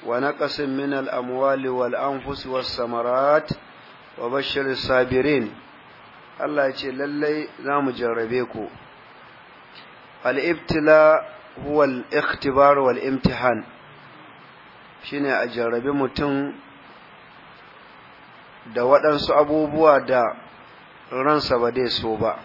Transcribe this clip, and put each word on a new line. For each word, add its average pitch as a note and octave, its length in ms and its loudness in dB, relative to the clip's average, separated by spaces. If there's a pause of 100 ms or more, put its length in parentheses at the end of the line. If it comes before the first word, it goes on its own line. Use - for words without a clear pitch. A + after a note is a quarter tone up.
ونقص C#3 540 -2
من C#3 340 -4
الأموال C3 720 -2
والأنفس B2+ 760 -4
والثمرات B2+ 1040 0 (680)
وبشر C3+ 480 -4
الصابرين." B2+ 840 2 (920)
Allah C#3+ 280 0
ya C3 40 -4
ce, C3 200 -10
"Lallai D3 560 -4 (160)
za C#3+ 160 0
mu C3+ 120 -2
jarrabe A#2 600 -4
ku." G#2 160 -10 (1600)
Al-ibtila D#3 1000 4 (400)
huwa D3 200 2
al-ikhtibar C#3 960 2
wal B2 200 2
imtihan. B2+ 680 -2 (1400)
Shine C#3+ 300 -4
a B2 160 0
jarrabi A#2+ 420 -2
mutum C#3+ 640 -2 (2250)
da A#2+ 100 0
waɗansu C#3+ 480 4
abubuwa D3+ 680 4
da B2 220 0 (880)
ransa C3+ 480 0
ba A#2 120 2
dai B2 180 -2
so A2 300 -4
ba G#2+ 260 -2